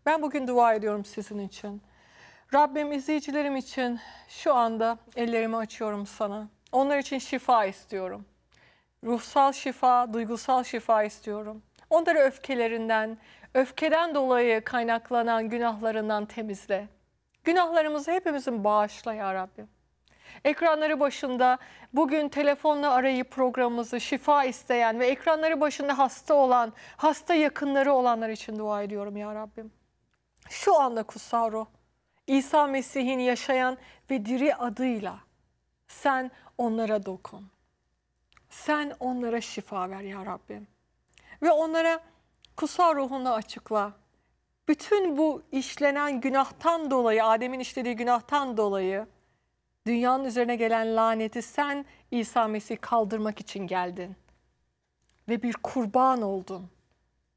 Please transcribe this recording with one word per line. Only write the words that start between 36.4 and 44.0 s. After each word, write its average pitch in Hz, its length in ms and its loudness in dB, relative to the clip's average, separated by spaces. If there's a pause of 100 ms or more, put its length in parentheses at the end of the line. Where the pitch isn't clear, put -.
onlara 214 480 -2
dokun. 190 420 -12 (1040)
Sen 294 500 -4
onlara 247 420 -4
şifa 190 480 -8
ver 190 120 -12
ya 196 240 -12
Rabbim. 202 420 -12 (720)
Ve 330 100 4
onlara 330 480 2 (600)
kutsal 320 360 2
ruhunla 262 380 -2
açıkla. 208 600 -4 (720)